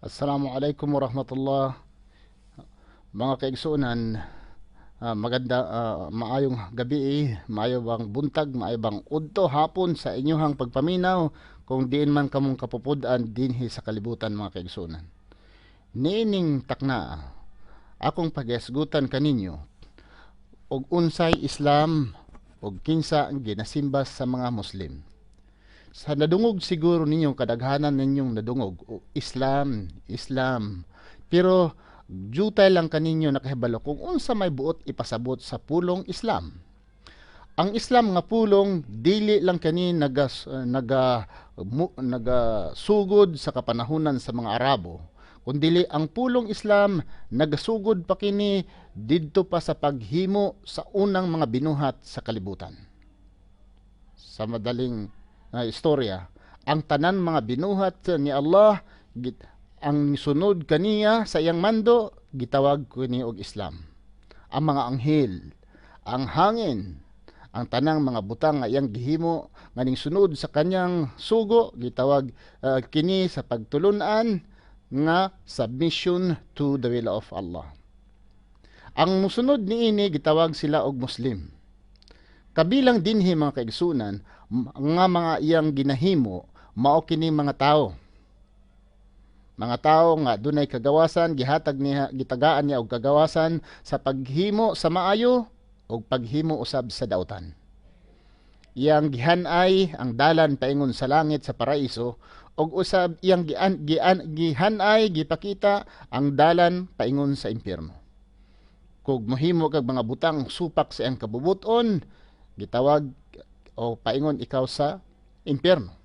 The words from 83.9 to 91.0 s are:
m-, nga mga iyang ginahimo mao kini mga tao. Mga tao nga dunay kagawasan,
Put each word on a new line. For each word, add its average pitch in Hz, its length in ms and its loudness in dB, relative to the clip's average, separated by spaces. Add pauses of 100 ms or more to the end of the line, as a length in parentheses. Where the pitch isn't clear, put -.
m-, 123 240 -4
nga 160 400 2
mga 170 220 2 (100)
iyang 156 320 4
ginahimo 135 720 0 (280)
mao 143 280 4
kini 160 240 -2
mga 147 280 0
tao. 139 400 2 (1600)
Mga 120 240 -4
tao 160 400 6
nga 123 160 2
dunay 143 320 0
kagawasan, 156 680 2